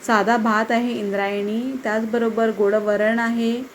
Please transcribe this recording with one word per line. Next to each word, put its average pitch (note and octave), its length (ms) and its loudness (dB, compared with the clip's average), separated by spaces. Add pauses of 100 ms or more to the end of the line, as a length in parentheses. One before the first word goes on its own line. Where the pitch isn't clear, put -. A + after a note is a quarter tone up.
साधा A3 300 2
भात A3 340 0
आहे A#3+ 280 0
इंद्रायणी, G3+ 840 -2
त्याचबरोबर A3+ 720 0
गोड G#3 160 4
वरण G#3 440 2
आहे A#3 440 0 (120)